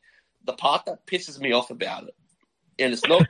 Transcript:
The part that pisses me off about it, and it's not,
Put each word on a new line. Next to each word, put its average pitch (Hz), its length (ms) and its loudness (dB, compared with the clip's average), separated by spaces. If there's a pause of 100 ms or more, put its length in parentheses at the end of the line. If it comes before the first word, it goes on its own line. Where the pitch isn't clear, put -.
(460)
The 107 80 -6
part - 320 0
that - 200 -10
pisses 175 340 -8
me 139 120 -2
off 120 180 2
about 117 360 -8
it, - 100 -20 (640)
and 131 140 2
it's 117 120 -2
not, 165 240 6